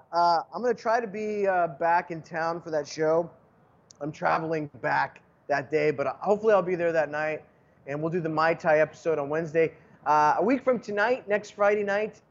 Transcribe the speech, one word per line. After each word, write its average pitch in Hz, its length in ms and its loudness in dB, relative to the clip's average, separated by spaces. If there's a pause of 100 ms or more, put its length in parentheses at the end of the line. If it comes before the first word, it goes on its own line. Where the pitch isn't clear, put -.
(140)
uh, 170 280 4 (120)
I'm 180 80 -6
gonna 233 140 0
try 226 260 0
to 233 60 -6
be, 208 400 -4
uh, 180 180 2 (140)
back 170 320 2
in 165 100 -10
town 165 400 -6
for 165 80 -14
that 151 180 -2
show. 160 400 0 (720)
I'm 147 120 -8
traveling 160 580 -2 (140)
back 143 380 -2 (260)
that 139 240 -2
day, 151 180 2
but 143 160 -2 (140)
hopefully 208 340 2
I'll 190 80 6
be 180 140 -2
there 170 160 0
that 156 180 0
night, 151 320 -4 (460)
and 143 120 -6
we'll 160 120 -4
do 180 80 -2
the 160 100 -4
Mai 160 240 2
Tai 165 280 2
episode 151 360 -2
on 143 120 -4
Wednesday. 160 440 0 (320)
Uh, 151 320 4
a 165 60 2
week 247 200 0
from 254 160 2
tonight, 208 480 -2
next 208 280 -4
Friday 208 260 2
night, 202 480 -4